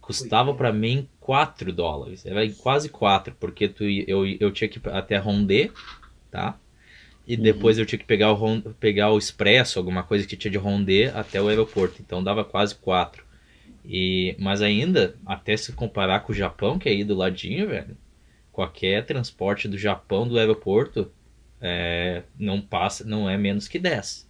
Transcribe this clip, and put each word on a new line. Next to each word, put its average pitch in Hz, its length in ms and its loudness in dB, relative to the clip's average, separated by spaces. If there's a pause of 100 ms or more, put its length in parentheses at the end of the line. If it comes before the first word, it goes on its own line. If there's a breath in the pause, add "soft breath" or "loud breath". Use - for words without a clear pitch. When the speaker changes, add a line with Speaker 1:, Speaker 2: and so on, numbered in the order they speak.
Speaker 1:
Custava 123 540 0
pra 127 180 0
mim 117 360 0 (120)
quatro 135 520 -2
dólares. 82 520 -6
Era 107 280 -2
quase 143 360 0
quatro, - 520 0
porque 95 280 -2
tu 107 160 -6
i-, 98 220 -2
eu, 98 200 2
eu 95 260 0
tinha 107 160 -4
que - 100 -10
ir - 120 -10
até 95 300 -2
Hongdae, 101 520 2 (580 loud breath)
tá? - 280 -6 (680 soft breath)
E 120 100 -4
Speaker 2:
Uhum. 113 60 -2
Speaker 1:
depois 110 360 6
eu 110 80 2
tinha 107 120 -4
que - 60 -10
pegar 107 280 4
o 104 120 2
Hon-, 110 160 0 (180)
pegar 104 340 2
o 107 60 6
expresso, 104 600 2
alguma 90 260 -2
coisa 101 220 0
que 101 100 -12
tinha 104 160 -6
de 101 60 -2
Hongdae 101 560 2
até 101 280 -4
o 104 60 2
aeroporto. 107 520 2
Então 92 220 -6
dava 101 220 0
quase 101 300 -2
quatro. - 500 -2 (600 soft breath)
E, 92 540 -2
mas 98 240 0
ainda, 107 540 2 (100)
até 101 300 -4
se - 160 -10
comparar 101 480 -2
com - 120 -8
o - 20 -2
Japão, 101 440 -2
que 165 100 -4
é 117 40 2
aí 101 120 0
do 104 100 0
ladinho, 92 540 -2
velho, 98 280 -8 (560 soft breath)
qualquer 98 540 -2
transporte 110 640 -4
do 98 100 -6
Japão, 101 500 -2
do 120 100 0
aeroporto, 110 720 2 (500)
é, 87 640 -4 (160)
não 101 220 -2
passa, 95 440 -4
não 107 260 -4
é 98 80 -2
menos 101 300 -2
que 165 100 -8
dez. 165 520 -6